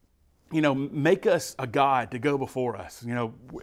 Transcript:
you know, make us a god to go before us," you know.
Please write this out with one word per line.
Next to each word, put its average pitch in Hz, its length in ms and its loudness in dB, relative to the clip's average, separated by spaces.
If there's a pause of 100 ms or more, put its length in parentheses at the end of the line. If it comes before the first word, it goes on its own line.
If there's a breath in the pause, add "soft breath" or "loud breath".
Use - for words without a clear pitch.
(520)
you 160 100 0
know, 147 120 4
make 147 540 0
us 175 320 2
a 131 80 -4
god 131 440 2
to 127 80 -6
go 143 180 2
before 123 400 -4
us," 92 260 -16
you 117 100 -6
know. 120 200 -2 (300)